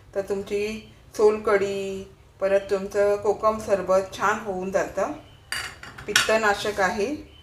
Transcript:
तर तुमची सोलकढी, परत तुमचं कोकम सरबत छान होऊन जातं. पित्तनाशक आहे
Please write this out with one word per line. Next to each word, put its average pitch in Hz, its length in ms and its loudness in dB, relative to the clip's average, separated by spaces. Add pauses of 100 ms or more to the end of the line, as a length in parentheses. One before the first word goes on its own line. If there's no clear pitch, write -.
(160)
तर 196 60 -2
तुमची 208 720 -6 (240)
सोलकढी, 196 920 2 (280)
परत 196 300 4
तुमचं 202 460 2
कोकम 214 440 0
सरबत 190 580 0
छान 220 220 2
होऊन 190 320 -6
जातं. 190 400 -2 (960)
पित्तनाशक 208 720 2
आहे 208 360 0 (280)